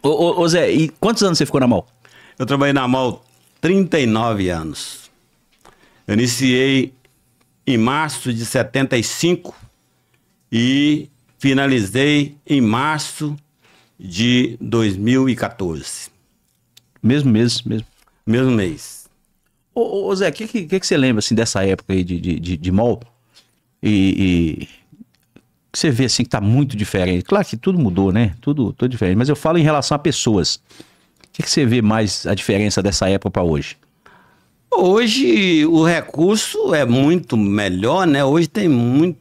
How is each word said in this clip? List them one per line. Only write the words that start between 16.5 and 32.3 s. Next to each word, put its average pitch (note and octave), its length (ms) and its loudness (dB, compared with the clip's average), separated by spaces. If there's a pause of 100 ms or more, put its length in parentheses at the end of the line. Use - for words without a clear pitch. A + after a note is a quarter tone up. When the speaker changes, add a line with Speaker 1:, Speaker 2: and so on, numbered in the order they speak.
Speaker 1:
Mesmo C3+ 280 2
mês, A#2 300 2
mesmo. A2 240 -8 (400)
Speaker 2:
Mesmo B2+ 260 0
mês. F2+ 540 -4 (720)
Speaker 1:
Ô, A#3+ 60 -2
ô, G3 260 -4
ô, G3 80 -2
Zé, F#3 140 0
o D3 40 -6
que, A3+ 140 -12
que, G#3 180 -6
que, F#3 140 -2
que - 80 -6
você F3+ 100 2
lembra, C3 220 2
assim, G#2+ 160 -2
dessa G#2+ 300 0
época F#2+ 280 -2
aí F#2 100 0
de, F2 160 -4
de, E2+ 200 -4
de, E2 180 -6
de F2 140 -4
mall? A2 280 2 (840)
E, F#2 840 2
e - 0 - (1040)
que - 80 -10
você E3+ 100 2
vê, B2+ 160 2
assim, A#2+ 180 -2
que A#2 60 -4
tá A#2 120 -2
muito A#2 340 2
diferente? F#2 480 0
Claro G3 220 0
que - 100 -8
tudo F3+ 240 -2
mudou, F#2+ 320 2
né? G#2 300 2
Tudo, C#3 320 -2
tudo B2+ 160 -2
diferente. G2+ 260 0
Mas B2 140 2
eu D3 60 2
falo D#3+ 220 0
em D#3+ 60 4
relação D3+ 320 2
a - 40 -2
pessoas. A2 560 0 (680)
O - 100 -20
que - 100 -8
que - 60 -8
você D3 160 2
vê A#2+ 160 2
mais G#2+ 460 0
a G2+ 80 0